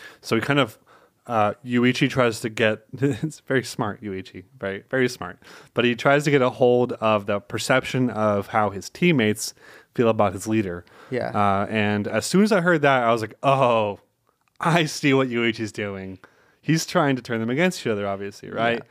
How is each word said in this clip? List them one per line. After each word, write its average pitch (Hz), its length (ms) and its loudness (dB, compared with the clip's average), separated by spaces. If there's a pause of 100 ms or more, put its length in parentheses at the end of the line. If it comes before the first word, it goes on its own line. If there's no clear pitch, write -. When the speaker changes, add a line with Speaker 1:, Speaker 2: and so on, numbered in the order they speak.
(220)
Speaker 1:
So - 140 -2
he 113 60 2
kind 143 180 0
of, 120 180 -2 (500)
uh, 107 260 0 (120)
Yuichi 123 440 2
tries 120 320 0
to 120 80 -4
get, 110 380 0
<laughs> - 120 -18
it's 143 420 -4
very 131 220 -2
smart, - 380 -8
Yuichi, 98 440 -12 (120)
very, 98 320 -8
very 131 180 2
smart. 92 300 -10 (360)
But 117 120 2
he 120 100 2
tries 143 300 2
to 151 60 2
get 143 100 4
a 123 80 2
hold 123 440 2
of 107 340 0
the 101 120 -2
perception 127 720 -2
of 107 380 0
how 107 240 0
his 98 180 -12
teammates 123 640 0 (400)
feel 117 160 2
about 104 240 2
his 95 140 -10
leader. 95 380 -2 (260)
Speaker 2:
Yeah. 120 180 -4
Speaker 1:
Uh, 101 400 0
and 104 380 0
as 107 180 -2
soon 185 180 2
as 214 80 2
I 196 100 4
heard 170 200 2
that, 135 220 4
I 117 80 4
was 117 100 0
like, 107 220 -10
"Oh, 120 560 2 (600)
I 165 260 2
see 147 280 0
what 135 160 2
Yuichi's 117 420 -2
doing." 95 460 -8 (440)
He's 160 240 0
trying 143 300 2
to 123 60 -4
turn 117 180 -4
them 113 100 -4
against 170 320 0
each - 60 -6
other, 101 200 -2
obviously, 98 440 -8
right? 117 400 -2